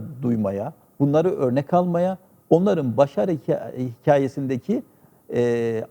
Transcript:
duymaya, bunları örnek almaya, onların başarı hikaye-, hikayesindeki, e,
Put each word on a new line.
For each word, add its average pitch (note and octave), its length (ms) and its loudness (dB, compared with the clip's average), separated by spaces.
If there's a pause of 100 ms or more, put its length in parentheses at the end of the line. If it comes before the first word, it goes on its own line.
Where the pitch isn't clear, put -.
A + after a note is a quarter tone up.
(240)
duymaya, A2 500 -2 (280)
bunları D3+ 300 2
örnek C#3 440 -2
almaya, F3+ 440 0 (320)
onların D#3+ 460 2
başarı F#3+ 340 2
hikaye-, D3+ 480 -4
hikayesindeki, C3+ 1040 -2 (500)
e, A#2 580 0